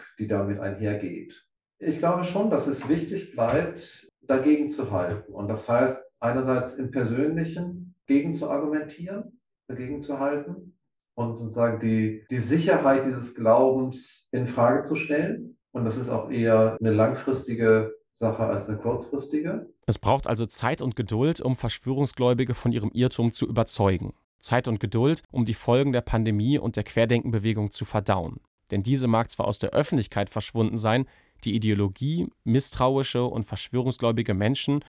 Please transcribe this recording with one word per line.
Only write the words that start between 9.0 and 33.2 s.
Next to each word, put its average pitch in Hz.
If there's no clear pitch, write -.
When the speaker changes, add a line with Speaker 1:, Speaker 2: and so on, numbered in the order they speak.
Speaker 1:
dagegen 131
zu -
halten 147
und 117
sozusagen 117
die, 110
die 127
Sicherheit 135
dieses 127
Glaubens 131
in 127
Frage 127
zu -
stellen. 165
Und 117
das 113
ist 123
auch 113
eher 110
eine 113
langfristige 113
Sache 113
als 104
eine 104
kurzfristige. 151
Speaker 2:
Es -
braucht 139
also 113
Zeit -
und 127
Geduld, 123
um 131
Verschwörungsgläubige 123
von -
ihrem 107
Irrtum 120
zu -
überzeugen. 101
Zeit -
und 113
Geduld, 120
um 120
die 107
Folgen 131
der 120
Pandemie 113
und -
der 107
Querdenkenbewegung 113
zu -
verdauen. 98
Denn 98
diese 127
mag 113
zwar 104
aus 107
der -
Öffentlichkeit 117
verschwunden 110
sein, 113
die 107
Ideologie, 107
misstrauische 131